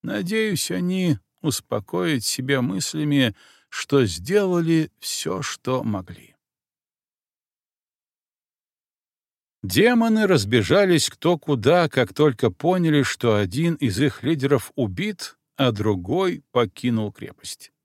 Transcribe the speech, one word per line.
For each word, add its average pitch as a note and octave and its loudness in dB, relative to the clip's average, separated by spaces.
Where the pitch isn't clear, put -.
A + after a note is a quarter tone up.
Надеюсь, G3+ -2
они F3+ 0
успокоят D3+ -2
себя C3+ -2
мыслями, D3 0
что - 0
сделали E3 0
всё, - -6
что - -4
могли». F#2+ -8
Демоны A3 2
разбежались D#3 2
кто F3 0
куда, D3 2
как B2+ 0
только C#3 2
поняли, D#3+ 2
что A2+ 0
один B2 0
из A2 -2
их C#3 -2
лидеров C#3 0
убит, C#3+ -6
а C3 2
другой G#2+ -2
покинул A2+ -2
крепость. - -16